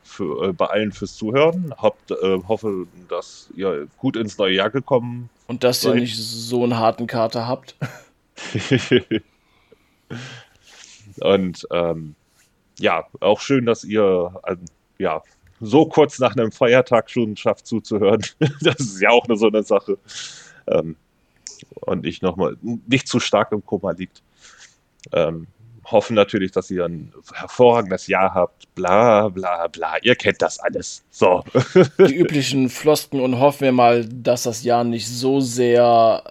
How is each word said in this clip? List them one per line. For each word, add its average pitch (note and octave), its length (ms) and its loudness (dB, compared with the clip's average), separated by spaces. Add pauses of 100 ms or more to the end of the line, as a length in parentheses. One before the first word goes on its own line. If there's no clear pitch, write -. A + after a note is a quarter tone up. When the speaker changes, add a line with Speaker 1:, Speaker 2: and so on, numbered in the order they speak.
Speaker 1:
für, E2 460 -6
äh, - 20 -2
bei F2+ 140 -2
allen G#2 260 -4
fürs - 240 -14
Zuhören. D#3 600 -2
Habt, - 340 -4
äh, F#2+ 360 -2
hoffe, G2+ 380 -4 (220)
dass - 480 -12
ihr E2 320 -6 (100)
gut C3 200 -4
ins A2 200 -6
neue F#2+ 180 0
Jahr G2 160 0
gekommen A#2+ 580 -4 (180)
Speaker 2:
Und B2+ 160 -6
dass B2 220 2
ihr C3 60 4
Speaker 1:
seid. A#2+ 100 2
Speaker 2:
nicht A2+ 160 -6
so A#2 460 -4
einen A#2+ 140 0
harten A2+ 300 0
Kater A2+ 400 -4
habt. - 280 -8 (600)
<laughs> - 180 -16
Speaker 1:
<laughs> A2+ 680 0 (2000)
Und, F#2 500 0
ähm, E2 440 -4 (640)
ja, F2+ 260 -2 (140)
auch G#2 200 2
schön, C3 260 0
dass A2+ 180 0
ihr, F#2+ 500 0 (140)
ähm, F2+ 180 -8 (320)
ja, E2 240 -4 (380)
so A#2+ 260 4
kurz D3 320 2
nach B2+ 180 0
einem A2+ 160 0
Feiertag B2 600 2
schon A2 260 -2
schafft - 300 -4
zuzuhören. G#2+ 540 0 (180)
<laughs> D#3 220 -2
Das D3 180 0
ist G2 220 -8
ja G#2 100 4
auch A#2+ 160 4
nur A#2 100 0
so A2 100 2
eine G#2+ 160 2
Sache. G2 340 -2 (720)
Ähm, D#2+ 280 -2 (840)
und F2+ 220 -4
nicht - 200 -8
noch F#2 120 -2
mal, C#2+ 220 -4 (300)
nicht C3 200 -2
zu B2 120 -2
stark - 320 0
im G#2+ 140 -6
Koma F#2+ 260 -6
liegt. F2+ 320 -12 (880)
Ähm, E2 320 -2 (460)
hoffen A2+ 240 2
natürlich, G2 360 2
dass F#2 200 -4
ihr F2+ 140 -2
ein E2+ 280 -10 (200)
hervorragendes A#2 720 2
Jahr F#2 260 2
habt, - 420 -2
bla, G#2 540 4
bla, F2 380 -6
bla. D#2+ 340 -8
Ihr B2 140 2
kennt - 260 -4
das - 180 -4
alles. - 500 -8
So. F2+ 340 2 (300)
<laughs> E3+ 260 4
Speaker 2:
Die D#3+ 160 6
üblichen C3+ 540 0
Flosken D3 500 0
und B2+ 200 -2
hoffen C#3+ 220 2
wir C3+ 100 2
mal, A#2+ 340 4
dass A#2+ 380 -2
das A#2 200 -6
Jahr A#2+ 200 2
nicht A#2 240 -4
so C3 340 -2
sehr, A#2+ 880 4